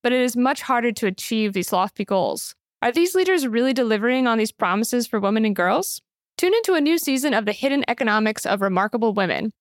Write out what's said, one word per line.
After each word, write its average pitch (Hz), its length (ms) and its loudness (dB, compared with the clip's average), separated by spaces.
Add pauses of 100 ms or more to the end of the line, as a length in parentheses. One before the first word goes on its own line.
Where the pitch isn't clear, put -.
but 247 80 2
it 254 100 2
is 240 160 0
much 262 240 0
harder 240 300 0
to 214 160 -2
achieve 214 460 -2
these 185 200 -4
lofty 196 320 -2
goals. 175 480 -2 (300)
Are 240 80 2
these 349 240 2
leaders 370 320 2
really 240 260 0
delivering 240 540 0
on 226 100 2
these 220 140 0
promises 220 560 0
for 220 120 -2
women 208 240 2
and 214 120 0
girls? 202 480 -2 (340)
Tune 370 160 2
into 440 220 2
a 311 60 2
new 320 180 2
season 269 340 0
of 208 140 0
The 208 40 -2
Hidden 277 360 0
Economics 220 580 0
of 196 160 0
Remarkable 202 520 0
Women 190 480 -2